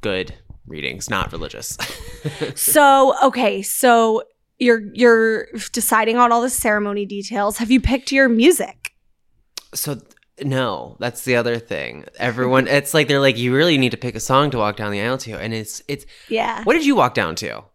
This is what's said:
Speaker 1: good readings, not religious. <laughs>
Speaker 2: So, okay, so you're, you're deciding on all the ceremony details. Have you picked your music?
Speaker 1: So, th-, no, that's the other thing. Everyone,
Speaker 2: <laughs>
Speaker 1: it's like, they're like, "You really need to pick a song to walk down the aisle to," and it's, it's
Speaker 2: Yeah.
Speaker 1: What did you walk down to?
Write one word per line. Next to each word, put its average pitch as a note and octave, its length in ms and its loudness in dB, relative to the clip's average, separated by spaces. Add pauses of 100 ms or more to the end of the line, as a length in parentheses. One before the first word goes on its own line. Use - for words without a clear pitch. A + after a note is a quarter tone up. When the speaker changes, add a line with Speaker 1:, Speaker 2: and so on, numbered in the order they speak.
Speaker 1:
good F#2 320 -6 (320)
readings, D2+ 420 -10
not F#2+ 240 -4
religious. - 500 -12
<laughs> - 60 -10 (680)
Speaker 2:
So, C4+ 680 6
okay, G#3+ 400 0
so A3+ 640 2 (340)
you're, A#3 240 2 (120)
you're A3+ 520 4 (260)
deciding A3+ 440 0
on A#3+ 160 4
all A#3 100 2
the B3+ 80 -2
ceremony G#3 560 -2
details. G3+ 520 -4
Have A#3 120 -2
you B3+ 100 6
picked A#3+ 300 -2
your C4+ 180 4
music? A#3+ 680 2 (800)
Speaker 1:
So, - 200 -6
th-, A2 100 -16 (400)
no, B2+ 540 -4
that's A#2 260 -8
the B2+ 120 0
other A#2+ 240 0
thing. C#2+ 440 -10 (140)
Everyone, B2+ 500 0
Speaker 2:
<laughs> C#3+ 100 2
Speaker 1:
it's C#3 160 -6
like, D3+ 120 4
they're C#3 140 2
like, C3+ 180 2
"You B2 160 0
really D#3 240 2
need B2+ 140 2
to A#2+ 40 -8
pick B2 200 -8
a A2 40 -10
song C#3 300 2
to B2+ 80 -6
walk G#2 160 -2
down G#2 160 -6
the G2+ 100 -6
aisle B2 180 -4
to," G#2+ 200 -12
and A2 160 -8
it's, A2 320 -10
it's C#3+ 180 -10 (240)
Speaker 2:
Yeah. A3+ 360 -4
Speaker 1:
What A3 80 2
did D#4+ 120 0
you C#4 120 4
walk C3+ 180 2
down E2+ 220 -2
to? A#1+ 260 -10 (120)